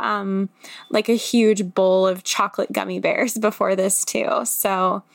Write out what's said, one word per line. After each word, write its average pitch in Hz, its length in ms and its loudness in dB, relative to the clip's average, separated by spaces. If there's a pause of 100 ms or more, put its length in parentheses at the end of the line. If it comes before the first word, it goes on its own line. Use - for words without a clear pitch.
um, 196 480 -2 (400)
like, 214 180 0
a 226 80 4
huge 214 580 2
bowl 190 340 4
of 185 180 -4
chocolate - 480 -2
gummy 190 260 -4
bears - 380 0
before 208 400 0
this 190 260 0
too. - 400 -2
So 190 580 -2 (120)